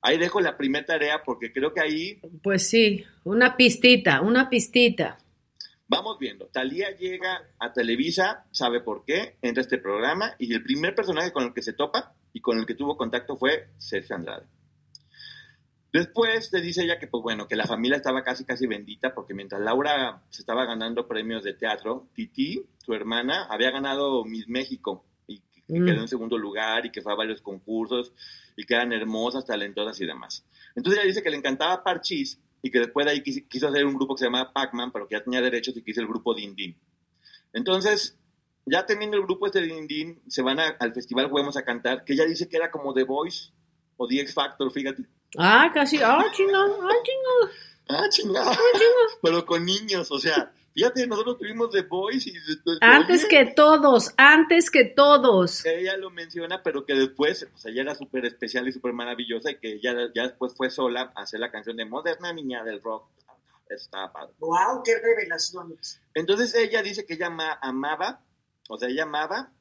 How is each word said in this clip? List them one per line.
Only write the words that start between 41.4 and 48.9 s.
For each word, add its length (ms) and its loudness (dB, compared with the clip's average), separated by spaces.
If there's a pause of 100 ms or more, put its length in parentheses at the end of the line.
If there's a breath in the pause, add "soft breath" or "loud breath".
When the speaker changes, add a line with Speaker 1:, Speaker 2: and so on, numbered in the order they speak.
Speaker 1:
a 60 -6
cantar, 400 -4
que 100 -4
ella 120 4
dice 240 -4
que 80 -2
era 140 0
como 220 -6
The 100 2
Voice 480 -4 (460)
o 100 -4
The 140 0
X 120 -8
Factor, 380 -2
fíjate. 340 -8 (320)
Speaker 2:
Ah, 360 6
casi, 280 2
ah, 300 4
chinga, 320 2
ah, 260 0 (140)
chinga. 500 2 (360 loud breath)
Speaker 1:
Ah, 200 0
chingada. 420 0
Speaker 2:
Ah, 60 2 (200)
chinga. 320 6 (120)